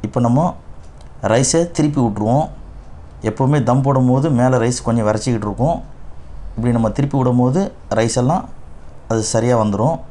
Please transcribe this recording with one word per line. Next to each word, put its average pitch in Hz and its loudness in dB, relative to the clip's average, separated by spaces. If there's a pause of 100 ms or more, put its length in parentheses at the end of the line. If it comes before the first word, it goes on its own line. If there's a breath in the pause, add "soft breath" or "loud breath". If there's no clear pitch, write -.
இப்போ - -2
நம்ம 127 4 (880)
ரைஸை 127 4 (160)
திருப்பி 151 2
விட்ருவோம். 110 2 (840)
எப்போவுமே 135 2
தம் 127 4
போடும்போது 131 4 (140)
மேலே 127 4
ரைஸ் 123 -2
கொஞ்சம் 113 2
விரைச்சிக்கிட்டு 107 0
இருக்கும். 117 0 (760)
இப்படி 117 2
நம்ம 113 2
திருப்பி 143 0
விடும்போது 127 4 (380)
ரைஸ் 117 2
எல்லாம் 151 0 (680)
அது 110 2 (120)
சரியாக 120 4
வந்துடும். 107 0 (140)